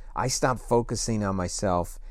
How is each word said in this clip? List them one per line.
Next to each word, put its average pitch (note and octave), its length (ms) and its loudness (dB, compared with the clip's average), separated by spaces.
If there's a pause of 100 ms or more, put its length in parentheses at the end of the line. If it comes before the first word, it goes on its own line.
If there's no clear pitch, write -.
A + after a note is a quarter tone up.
(160)
I A#2 100 0
stopped C3 340 0
focusing A#2 640 0
on G2 140 0
myself F2+ 640 0 (100)